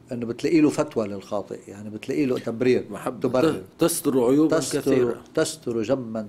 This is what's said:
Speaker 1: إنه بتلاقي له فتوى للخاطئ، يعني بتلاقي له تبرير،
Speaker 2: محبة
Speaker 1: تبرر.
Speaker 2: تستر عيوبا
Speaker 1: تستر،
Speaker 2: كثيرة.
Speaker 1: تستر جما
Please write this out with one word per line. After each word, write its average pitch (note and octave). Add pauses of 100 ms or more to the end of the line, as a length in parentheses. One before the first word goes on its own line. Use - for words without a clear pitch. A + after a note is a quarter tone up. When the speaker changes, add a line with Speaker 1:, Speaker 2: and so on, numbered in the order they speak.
(120)
Speaker 1:
إنه A#2
بتلاقي D3
له D3+
فتوى B2
للخاطئ، G2+
يعني G#2
بتلاقي C3+
له B2
تبرير، A#2
Speaker 2:
محبة B2+
Speaker 1:
تبرر. A#2+ (160)
Speaker 2:
تستر C#3+
عيوبا D3
Speaker 1:
تستر، C#3
Speaker 2:
كثيرة. B2+ (120)
Speaker 1:
تستر B2
جما A2+